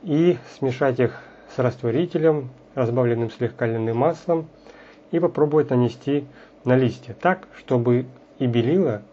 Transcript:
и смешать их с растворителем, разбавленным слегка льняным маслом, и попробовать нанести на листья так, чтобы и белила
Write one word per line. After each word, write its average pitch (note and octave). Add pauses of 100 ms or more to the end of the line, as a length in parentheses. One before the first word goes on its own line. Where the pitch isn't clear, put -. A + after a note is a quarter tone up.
и E3 (200)
смешать C3
их A#2+ (340)
с -
растворителем, C#3+ (240)
разбавленным A#2+
слегка A#2+
льняным A2+
маслом, E3 (640)
и E3+
попробовать D3+
нанести C3 (380)
на B2
листья A#2
так, F3+ (100)
чтобы B2 (340)
и C3
белила A#2+ (120)